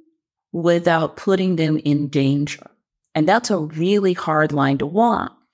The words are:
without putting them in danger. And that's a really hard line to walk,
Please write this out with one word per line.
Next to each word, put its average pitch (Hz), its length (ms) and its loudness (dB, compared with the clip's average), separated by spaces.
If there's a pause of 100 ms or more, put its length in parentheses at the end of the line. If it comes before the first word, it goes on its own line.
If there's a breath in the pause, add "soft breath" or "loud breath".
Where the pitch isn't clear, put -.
(520)
without 170 680 0
putting 185 380 0
them 156 220 2
in 147 300 0
danger. 143 640 -2 (440)
And 156 140 0
that's 226 240 0
a 196 60 0
really 180 560 0
hard 156 380 0
line 139 280 0
to 139 60 -4
walk, 202 520 -2 (160)